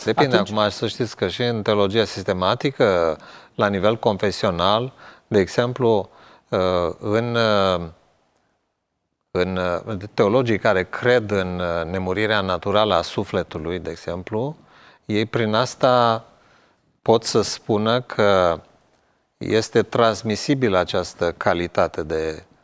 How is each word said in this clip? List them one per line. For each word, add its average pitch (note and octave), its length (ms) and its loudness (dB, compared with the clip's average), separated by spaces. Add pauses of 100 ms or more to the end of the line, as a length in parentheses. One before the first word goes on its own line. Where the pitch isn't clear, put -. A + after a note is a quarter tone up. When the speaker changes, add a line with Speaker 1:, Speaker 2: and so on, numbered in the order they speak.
Speaker 1:
Depinde B2 320 2
Speaker 2:
Atunci G#2 220 0
Speaker 1:
acum, G#2 120 4
să - 180 -4
știți - 280 -6
că G2+ 120 -2
și F2+ 160 -4
în A#2 180 -2
teologia G#2 440 2
sistematică, F#2+ 1120 0 (380)
la G#2+ 120 2
nivel G2+ 300 2
confesional, G2+ 960 0 (340)
de G#2 120 2
exemplu, A2+ 720 0 (400)
uh, G#2 100 0 (400)
în, A#2 360 -2
uh, G2+ 460 2 (1500)
în, F#2 260 0 (300)
uh, G#2+ 100 -6 (160)
teologii A#2 460 2
care F#2+ 240 2
cred A#2+ 480 0
în, F#2 280 -2
uh, E2+ 320 -2
nemurirea F#2+ 500 -2
naturală G2 540 0
a E2+ 60 4
sufletului, F2 760 -6
de E2 100 -10
exemplu, F#2 640 -8 (500)
ei G#2+ 200 0
prin A2 280 -2
asta A#2+ 720 2 (760)
pot A#2 220 2
să - 180 0
spună A2 600 -2
că F#2 600 2 (760)
este A2 440 0
transmisibilă A2+ 960 0
această F2 540 -2
calitate F2 720 -2
de D#2+ 400 -6 (200)